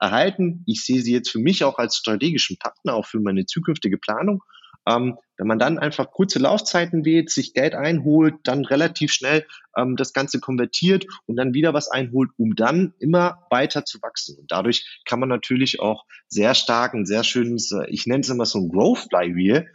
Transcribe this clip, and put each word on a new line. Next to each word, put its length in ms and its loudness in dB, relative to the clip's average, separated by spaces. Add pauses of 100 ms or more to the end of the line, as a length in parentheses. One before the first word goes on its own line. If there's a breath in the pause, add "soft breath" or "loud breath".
erhalten, 640 0
ich 180 -2
sehe 180 0
sie 120 0
jetzt 160 0
für 100 -4
mich 240 2
auch 140 0
als 180 -2
strategischen 640 -2
Partner, 380 -6
auch 100 -2
für 160 -4
meine 240 0
zukünftige 520 -2
Planung.“ 460 -2 (440 soft breath)
Ähm, 320 0 (180)
wenn 80 -6
man 140 0
dann 180 2
einfach 320 -4
kurze 300 0
Laufzeiten 640 0
wählt, 240 2
sich 240 -4
Geld 220 0
einholt, 580 4 (120)
dann 200 0
relativ 460 0
schnell, 340 0 (320 loud breath)
ähm, 180 -2
das 160 -4
Ganze 280 -2
konvertiert 680 0 (220 loud breath)
und 80 -4
dann 180 0
wieder 220 2
was 120 -2
einholt, 500 0
um 180 0
dann 420 2
immer 540 0
weiter 340 0
zu 160 -12
wachsen. 380 -12
Und 120 -10
dadurch 540 -2
kann 140 -2
man 100 -2
natürlich 500 0
auch 260 -2 (240 loud breath)
sehr 260 2
stark 400 0
ein 100 -2
sehr 180 0
schönes, 480 -2
äh, 180 -4
ich 180 -6
nenne 140 2
es 80 -4
immer 180 0
so 100 -2
ein 120 0
Growth 400 2
Flywheel 640 2